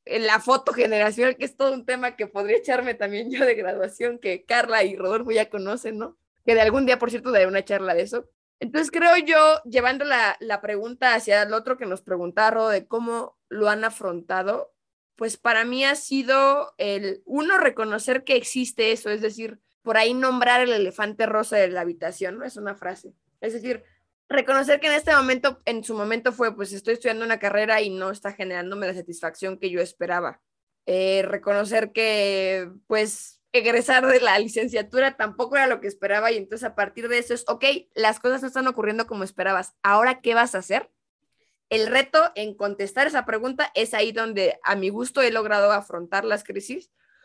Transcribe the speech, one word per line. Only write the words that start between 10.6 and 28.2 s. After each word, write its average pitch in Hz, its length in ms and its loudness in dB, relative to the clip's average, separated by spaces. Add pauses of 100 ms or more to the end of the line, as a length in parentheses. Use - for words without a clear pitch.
hacia 208 280 4
el 208 100 -2
otro 226 240 -2
que 233 80 -8
nos 185 160 -6
preguntaba, 185 500 0
Rodo, 220 160 0
de 208 180 0
cómo 233 640 -6
lo 208 220 0
han 214 160 0
afrontado, 190 880 -4 (420)
pues, 226 220 -6
para 226 260 2
mí 254 220 -2
ha 285 100 2
sido 269 840 2
el, 202 460 -4
uno, 311 340 0
reconocer 247 680 0
que 269 100 2
existe 240 560 -2
eso, 226 180 -4
es 214 120 -4
decir, 220 400 -8 (200)
por 220 140 -2
ahí 226 180 4
nombrar 247 460 2
el 247 140 2
elefante 214 520 -2
rosa 214 300 -2
de 190 140 4
la 180 100 -4
habitación, 175 580 -6
¿no? 254 60 -12
Es 254 140 -12
una 202 180 -10
frase. 185 380 -14 (260)
Es 226 140 -6
decir, 240 320 -8 (460)
reconocer 269 480 2
que 302 60 -2
en 302 80 4
este 302 220 2
momento, 262 500 2
en 233 180 -4
su 220 120 -8
momento 226 360 -2
fue, 226 240 0
pues, 196 160 -8
estoy 202 220 -4
estudiando 226 320 -2
una 226 140 0
carrera 214 420 2
y 208 80 -2
no 190 220 -6
está 202 200 -10